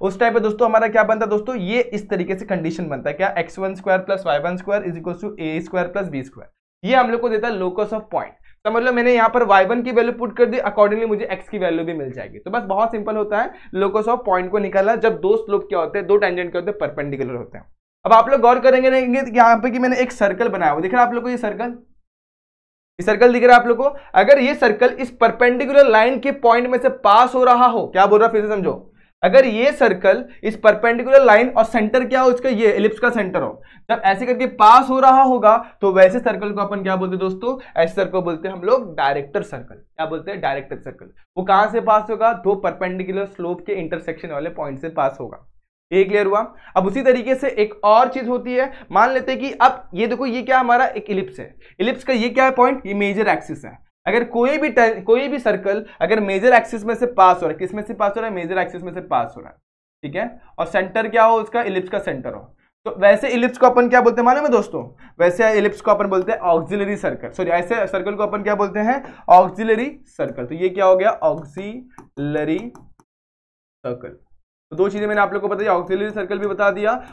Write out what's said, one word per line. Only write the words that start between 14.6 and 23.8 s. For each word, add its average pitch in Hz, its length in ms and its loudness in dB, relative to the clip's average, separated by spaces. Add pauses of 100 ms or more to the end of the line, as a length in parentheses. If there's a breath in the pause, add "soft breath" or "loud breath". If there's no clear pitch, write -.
जब 220 240 0
दो 196 160 2
स्लोप 196 320 -4
क्या 185 100 -2
होते 160 200 -4
हैं, 180 80 -6
दो 202 100 4
टेंजेंट 180 340 -4
क्या 180 100 -4
होते 175 100 -6
हैं, - 80 -12
परपेंडिकुलर 135 560 -6
होते 117 220 -14
हैं। - 80 -20 (400)
अब 226 80 6
आप 226 160 6
लोग 269 120 2
गौर 240 200 6
करेंगे 262 280 4
रहेंगे 262 320 0
कि 240 160 -4
यहाँ 233 200 6
पे 240 140 -4
कि 247 80 -4
मैंने 247 180 0
एक 247 160 -2
सर्कल 202 360 0
बनाया 175 220 0
हुआ, 156 100 -2
दिख 185 120 -4
रहा 247 80 4
है 240 60 4
आप 240 60 -6
लोग 233 100 -4
को 247 60 -6
ये 240 100 -4
सर्कल, 233 380 -8 (1200)
ये 175 40 -10
सर्कल 214 300 4
दिख 240 100 2
रहा 247 120 8
है 240 60 8
आप 240 60 -2
लोग 233 100 2
को। 277 180 -2 (200 loud breath)